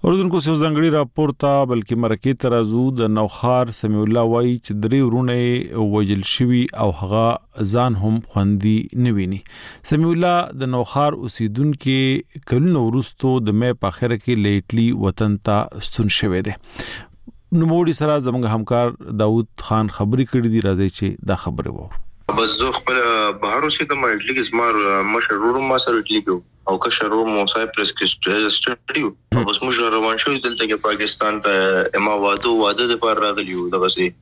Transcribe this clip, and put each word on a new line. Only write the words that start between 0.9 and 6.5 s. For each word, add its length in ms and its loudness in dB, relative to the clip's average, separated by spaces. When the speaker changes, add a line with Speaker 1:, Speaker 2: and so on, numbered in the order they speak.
Speaker 1:
راپور 380 0
ته، 300 2
بلکې 320 0
مرکې 400 0
ته 100 2
راځو. 280 2
د 220 0
نوخار 600 0
سمیع 280 0
الله 260 2
وایي 240 2
چې 300 -8
درې 200 2
ورونه 320 0
یې 560 -2
وژل 380 0
شوي 320 2